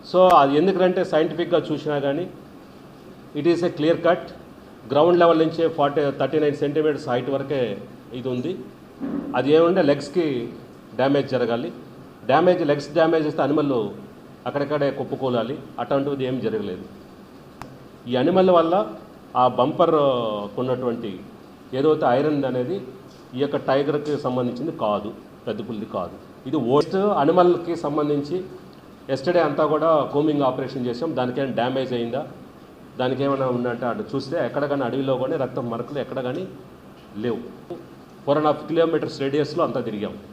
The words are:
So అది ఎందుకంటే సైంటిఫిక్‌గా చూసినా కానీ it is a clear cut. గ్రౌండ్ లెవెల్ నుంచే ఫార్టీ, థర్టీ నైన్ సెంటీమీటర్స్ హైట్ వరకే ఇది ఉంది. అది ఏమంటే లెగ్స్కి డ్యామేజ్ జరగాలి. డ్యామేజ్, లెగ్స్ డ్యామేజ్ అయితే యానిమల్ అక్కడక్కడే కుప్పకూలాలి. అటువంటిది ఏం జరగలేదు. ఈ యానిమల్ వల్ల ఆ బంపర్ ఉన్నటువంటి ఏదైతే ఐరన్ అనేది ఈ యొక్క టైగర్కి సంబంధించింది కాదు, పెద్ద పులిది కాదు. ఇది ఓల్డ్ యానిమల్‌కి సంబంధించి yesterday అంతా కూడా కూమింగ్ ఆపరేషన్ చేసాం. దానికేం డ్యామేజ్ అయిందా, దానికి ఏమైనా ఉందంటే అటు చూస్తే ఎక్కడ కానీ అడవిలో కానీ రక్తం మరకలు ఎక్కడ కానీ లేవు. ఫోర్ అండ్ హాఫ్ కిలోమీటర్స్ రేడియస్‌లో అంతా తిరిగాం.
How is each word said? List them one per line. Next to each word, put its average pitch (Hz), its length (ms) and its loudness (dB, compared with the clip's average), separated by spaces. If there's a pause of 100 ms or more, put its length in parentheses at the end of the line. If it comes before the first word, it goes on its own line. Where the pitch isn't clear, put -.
So 180 140 2 (160)
అది 139 240 6
ఎందుకంటే 185 440 2
సైంటిఫిక్‌గా 165 640 0
చూసినా 147 300 -2
కానీ 139 260 -2 (1080)
it 147 120 -2
is 170 160 4
a - 80 0
clear 156 280 2
cut. 175 260 2 (680)
గ్రౌండ్ 165 300 6
లెవెల్ 165 220 6
నుంచే 165 220 0 (120)
ఫార్టీ, 143 240 2 (160)
థర్టీ 151 240 0
నైన్ 147 220 2
సెంటీమీటర్స్ 147 460 0
హైట్ 127 220 -2
వరకే 135 300 -2 (520)
ఇది 127 160 -6
ఉంది. 127 240 -4 (840)
అది 127 220 0
ఏమంటే 175 260 6
లెగ్స్కి 147 440 0 (680)
డ్యామేజ్ 139 380 2
జరగాలి. 120 360 0 (560)
డ్యామేజ్, 170 440 4
లెగ్స్ 147 260 0
డ్యామేజ్ 160 320 4
అయితే 147 160 -2
యానిమల్ 143 280 2 (760)
అక్కడక్కడే 143 400 -2 (100)
కుప్పకూలాలి. 123 580 -2 (260)
అటువంటిది 139 460 -2
ఏం 127 120 -2
జరగలేదు. 104 440 -4 (1200)
ఈ 123 100 -2
యానిమల్ 185 400 4
వల్ల 165 160 4 (600)
ఆ 127 100 6 (140)
బంపర్ 160 360 4 (680)
ఉన్నటువంటి 120 500 -4 (680)
ఏదైతే 156 280 2 (120)
ఐరన్ 147 260 0
అనేది 127 340 -2 (580)
ఈ 131 80 -2
యొక్క 139 120 -4 (140)
టైగర్కి 143 560 0
సంబంధించింది 127 460 -2 (120)
కాదు, 104 260 -2 (360)
పెద్ద 110 180 -6
పులిది 110 320 -10
కాదు. 90 200 -6 (300)
ఇది 151 120 -2 (160)
ఓల్డ్ 165 260 2 (200)
యానిమల్‌కి 170 540 4 (120)
సంబంధించి 147 500 -2 (760)
yesterday 175 360 0
అంతా 151 180 0
కూడా 151 220 2 (240)
కూమింగ్ 143 380 2
ఆపరేషన్ 127 360 -4
చేసాం. 123 300 -4
దానికేం 127 320 -2 (100)
డ్యామేజ్ 127 380 -2
అయిందా, 120 260 -4 (760)
దానికి 127 280 -2
ఏమైనా 135 280 0
ఉందంటే 120 320 -4
అటు 107 240 -4
చూస్తే 135 260 -4 (120)
ఎక్కడ 143 220 -4
కానీ 139 160 -2
అడవిలో 135 340 -2
కానీ 139 220 -2
రక్తం 127 280 -4
మరకలు 117 320 -6
ఎక్కడ 131 240 -8
కానీ 151 180 -6 (800)
లేవు. 120 180 -2 (840)
ఫోర్ 143 140 2
అండ్ 151 120 2
హాఫ్ 143 180 -2
కిలోమీటర్స్ 165 560 0
రేడియస్‌లో 147 400 0
అంతా 127 240 -2
తిరిగాం. 104 260 -6 (180)